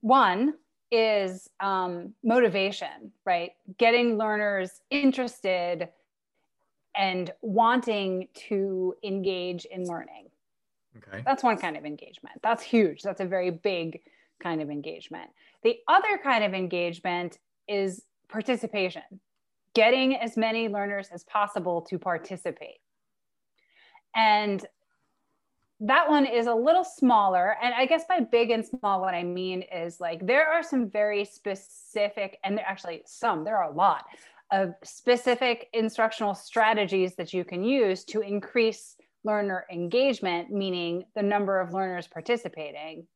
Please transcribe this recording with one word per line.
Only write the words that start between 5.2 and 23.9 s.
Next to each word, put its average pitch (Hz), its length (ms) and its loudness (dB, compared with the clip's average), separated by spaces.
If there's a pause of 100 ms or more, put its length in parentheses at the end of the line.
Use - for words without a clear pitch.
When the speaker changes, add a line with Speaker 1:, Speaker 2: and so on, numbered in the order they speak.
Speaker 1:
and 185 360 -2 (100)
wanting 208 840 0 (200)
to 190 540 -2
engage 180 640 -4
in 185 220 -10
learning. - 420 -12 (720)
Speaker 2:
Okay. 98 280 -14
Speaker 1:
That's 262 160 0
one 233 160 2
kind 165 180 -6
of 151 80 -16
engagement. - 600 -16
That's 220 180 0
huge. 202 400 2
That's 190 180 -6
a 190 60 -4
very 180 240 0
big 165 500 -4 (400)
kind 165 220 -4
of 147 80 -8
engagement. 151 600 -12 (340)
The 466 140 2 (100)
other 392 340 4
kind 233 220 2
of 190 100 -2
engagement 175 840 -4 (280)
is 196 380 -2 (240)
participation, 214 760 -4 (720)
getting 262 400 6
as 233 220 -4
many 226 320 0
learners 202 440 -6
as 175 120 -14
possible 180 580 -2
to 175 160 -8
participate. 170 800 -8 (1400)